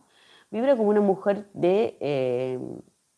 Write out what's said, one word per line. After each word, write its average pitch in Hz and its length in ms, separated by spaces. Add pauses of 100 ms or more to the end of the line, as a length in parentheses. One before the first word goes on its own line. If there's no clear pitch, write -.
(520)
vibra 254 240
como 220 140
una 208 120
mujer 202 520
de, 190 460
eh, 131 600 (580)